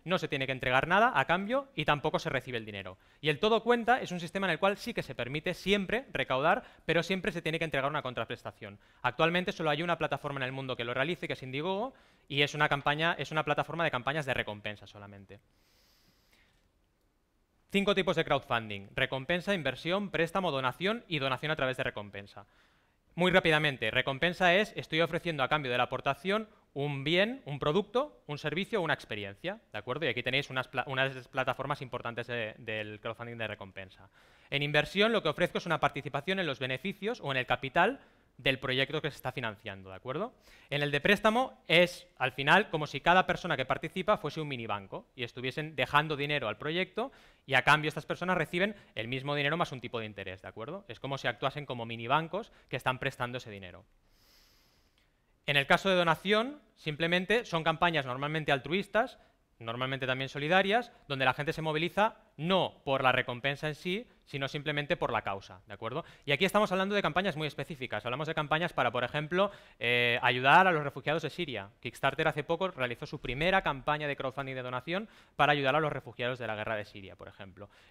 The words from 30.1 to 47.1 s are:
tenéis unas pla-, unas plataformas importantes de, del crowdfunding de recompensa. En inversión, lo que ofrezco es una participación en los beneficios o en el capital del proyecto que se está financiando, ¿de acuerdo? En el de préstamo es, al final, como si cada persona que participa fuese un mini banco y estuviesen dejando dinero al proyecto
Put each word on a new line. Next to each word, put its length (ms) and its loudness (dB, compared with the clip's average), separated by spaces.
tenéis 300 0
unas 160 -2
pla-, 180 -2
unas 420 -2
plataformas 540 -2
importantes 460 -8
de, 320 -4
del 400 -6
crowdfunding 380 -8
de 100 -4
recompensa. 640 -12
En 100 0
inversión, 520 2
lo 100 2
que 60 0
ofrezco 280 0
es 80 -6
una 140 0
participación 580 -2
en 80 0
los 140 -4
beneficios 600 -4
o 120 -4
en 60 0
el 100 0
capital 540 2
del 220 2
proyecto 420 0
que 80 -4
se 80 -14
está 140 -6
financiando, 580 -8
¿de 60 -14
acuerdo? 380 -6
En 140 -2
el 80 0
de 100 0
préstamo 680 2
es, 400 4
al 140 0
final, 380 4
como 160 -2
si 160 -6
cada 240 6
persona 320 -2
que 80 0
participa 520 0
fuese 220 -6
un 80 -4
mini 200 -6
banco 480 -8
y 80 -6
estuviesen 520 -6
dejando 400 4
dinero 320 -2
al 100 -2
proyecto 540 -4